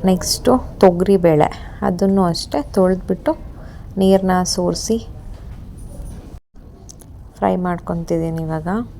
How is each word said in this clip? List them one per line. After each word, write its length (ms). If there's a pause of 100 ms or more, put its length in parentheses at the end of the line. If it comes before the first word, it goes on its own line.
ನೆಕ್ಸ್ಟು 460 (280)
ತೊಗರಿ 380
ಬೇಳೆ, 320 (320)
ಅದನ್ನು 420
ಅಷ್ಟೇ 380
ತೊಳೆದ್ಬಿಟ್ಟು 720 (640)
ನೀರನ್ನ 460
ಸೋರಿಸಿ 540 (2500)
ಫ್ರೈ 180
ಮಾಡ್ಕೊತಿದ್ದೀನಿ 880
ಇವಾಗ. 260 (320)